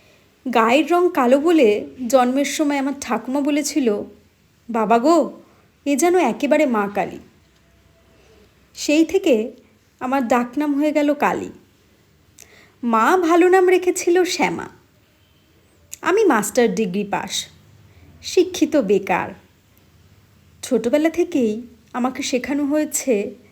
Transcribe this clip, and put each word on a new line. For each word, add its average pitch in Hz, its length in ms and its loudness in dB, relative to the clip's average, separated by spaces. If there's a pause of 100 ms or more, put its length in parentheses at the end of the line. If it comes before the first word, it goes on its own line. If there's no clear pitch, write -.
(540)
গায়ের 254 380 2
রং 349 220 2
কালো 262 260 4
বলে 277 480 2 (200)
জন্মের 254 380 2
সময় 285 320 -2
আমার 277 240 -4
ঠাকুমা 254 400 -4
বলেছিল, 277 640 -2 (680)
"বাবা 226 300 2
গো, 277 420 2 (440)
এ 285 100 0
যেন 349 200 2
একেবারে 294 500 2
মা 208 300 -2
কালী।" 180 240 -6 (1500)
সেই 311 320 2
থেকে 302 460 0 (480)
আমার 254 280 -2
ডাকনাম 269 480 -4
হয়ে 302 160 0
গেল 294 220 0
কালী। - 360 -4 (1300)
মা 233 340 2
ভালো 349 320 4
নাম 370 200 6
রেখেছিল 359 560 2
শ্যামা। - 440 -4 (1300)
আমি 381 240 0
মাস্টার 226 500 0
ডিগ্রি 202 280 -2
পাস, - 440 -8 (720)
শিক্ষিত 339 540 0
বেকার। 190 540 0 (1300)
ছোটবেলা 294 460 0
থেকেই 277 520 -2 (320)
আমাকে 254 300 -6
শেখানো 277 420 -4
হয়েছে 285 680 -2 (160)